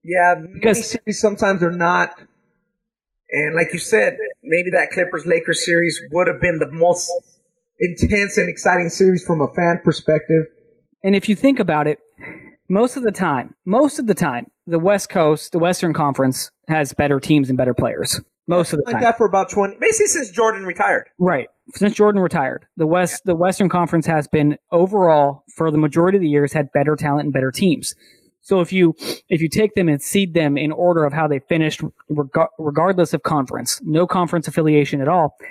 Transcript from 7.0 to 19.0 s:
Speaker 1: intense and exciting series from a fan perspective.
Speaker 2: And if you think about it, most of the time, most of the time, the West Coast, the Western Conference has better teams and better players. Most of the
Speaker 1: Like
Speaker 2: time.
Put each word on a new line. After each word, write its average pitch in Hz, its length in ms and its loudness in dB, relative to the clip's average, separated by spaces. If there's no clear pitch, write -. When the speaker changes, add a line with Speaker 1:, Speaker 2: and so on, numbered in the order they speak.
Speaker 1:
intense 196 600 -2
and 175 100 2
exciting 180 400 -2
series 185 360 2
from 165 160 -2
a 156 140 0
fan 175 300 0
perspective. 156 600 0
Speaker 2:
And 196 100 2
if 190 140 0
you 208 80 0
think 269 240 2
about 151 260 0
it, 147 120 -2
most 226 280 0
of 262 60 -8
the 214 100 0
time, 151 420 -4
most 254 340 2
of 254 80 -4
the 208 80 2
time, 123 360 -4
the 170 120 -2
West 190 320 0
Coast, 156 420 0
the 175 60 -2
Western 175 340 0
Conference 135 580 -2
has 156 240 -2
better 143 280 0
teams 143 280 2
and 127 100 0
better 127 160 0
players. - 460 -4
Most 175 240 0
of 156 80 -2
the - 60 -2
Speaker 1:
Like 233 80 -4
Speaker 2:
time. 226 80 -2